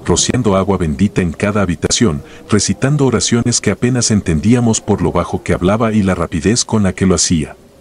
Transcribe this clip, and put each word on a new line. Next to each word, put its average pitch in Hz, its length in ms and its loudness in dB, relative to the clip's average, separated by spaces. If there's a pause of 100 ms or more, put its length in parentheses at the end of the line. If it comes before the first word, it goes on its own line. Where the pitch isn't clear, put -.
rociando 101 500 0
agua 95 220 0
bendita 87 420 0
en 87 120 0
cada 101 280 -2
habitación, 90 600 0 (260)
recitando 131 560 0
oraciones 117 560 0
que 107 100 -2
apenas 123 400 0
entendíamos 110 680 2
por 95 220 0
lo 82 100 0
bajo 87 300 -2
que - 120 -2
hablaba 107 380 0
y 107 100 2
la 92 120 2
rapidez 87 500 -2
con 107 200 0
la 90 80 0
que - 120 -2
lo 92 120 4
hacía. 78 400 -2 (240)